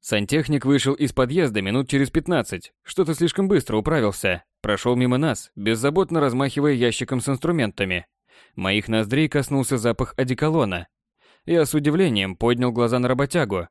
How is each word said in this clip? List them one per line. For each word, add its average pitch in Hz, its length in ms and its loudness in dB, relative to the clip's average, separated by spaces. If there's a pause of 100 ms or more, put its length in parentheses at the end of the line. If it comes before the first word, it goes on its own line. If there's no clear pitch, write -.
Сантехник 139 640 -2
вышел 135 280 4
из 143 180 -2
подъезда 131 500 0
минут 120 280 -2
через 139 200 0
пятнадцать, 151 640 -2 (100)
что-то 165 300 -2
слишком 170 360 0
быстро 135 280 2
управился, 104 680 0 (180)
прошел 107 340 0
мимо 127 220 2
нас, 139 380 -2
беззаботно 143 640 0
размахивая 139 500 0
ящиком 120 480 0
с - 80 -6
инструментами. 113 800 -2 (480)
Моих 95 320 0
ноздрей 113 400 0
коснулся 139 500 0
запах 117 380 -2
одеколона. 127 720 0 (580)
Я 165 200 4
с - 80 -6
удивлением 143 640 2
поднял 120 340 2
глаза 120 280 0
на 123 100 0
работягу. 127 600 -2